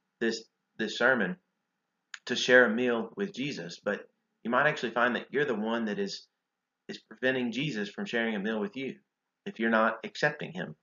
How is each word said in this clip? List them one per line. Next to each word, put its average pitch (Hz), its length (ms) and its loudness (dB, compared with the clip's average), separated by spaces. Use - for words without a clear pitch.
this, 113 240 -2
this 104 180 -4
sermon 117 400 2
to 120 100 -2
share 123 280 8
a 110 100 2
meal 120 420 0
with 101 180 -4
Jesus, 107 480 -8
but - 260 -4
you 113 60 -4
might 135 180 4
actually 131 240 -2
find 120 240 2
that - 140 -6
you're 139 140 2
the 131 100 -2
one 110 320 -2
that 104 120 -4
is, 98 280 -6
is 104 100 -10
preventing 127 520 -2
Jesus 110 400 -4
from 101 160 -8
sharing 113 300 -2
a - 20 -2
meal 110 220 -4
with 101 160 -6
you 131 180 -8
if 101 120 -12
you're 113 100 0
not 110 360 4
accepting - 480 -4
him 165 300 -8